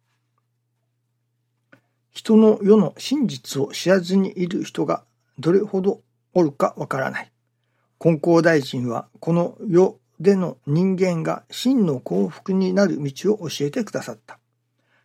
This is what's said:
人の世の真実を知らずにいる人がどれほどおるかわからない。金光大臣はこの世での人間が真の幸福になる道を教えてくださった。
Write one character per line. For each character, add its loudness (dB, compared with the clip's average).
人 2
の 6
世 6
の 0
真 -4
実 -8
を -4
知 -2
ら 4
ず -2
に 0
い -4
る -6
人 -6
が -4
ど 0
れ 4
ほ -4
ど -2
お 2
る 0
か -2
わ -8
か -6
ら -4
な -8
い。 -18
金 2
光 4
大 4
臣 -6
は -6
こ -2
の -2
世 4
で 4
の -2
人 0
間 -2
が -6
真 0
の 0
幸 -2
福 -6
に 0
な 2
る -4
道 -2
を -8
教 -6
え -6
て -4
く -14
だ -6
さ -12
っ -20
た。 -20